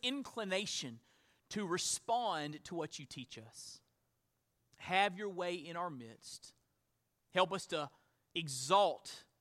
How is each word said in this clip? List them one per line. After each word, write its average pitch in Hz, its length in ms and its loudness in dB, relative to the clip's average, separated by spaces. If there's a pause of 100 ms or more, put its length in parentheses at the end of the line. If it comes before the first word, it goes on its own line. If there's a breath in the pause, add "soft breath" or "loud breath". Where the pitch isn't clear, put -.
inclination 208 960 -2 (500 soft breath)
to 208 160 -2
respond 170 1000 0
to 180 100 -10
what 156 240 -4
you 147 60 -10
teach - 320 -12
us. - 460 -16 (920)
Have 190 420 4
your 208 120 -4
way 180 240 -2
in 165 220 -8
our 175 140 -2
midst. - 640 -14 (800)
Help 185 200 4
us 190 140 -4
to 151 240 -2 (440 soft breath)
exalt 156 880 4 (160)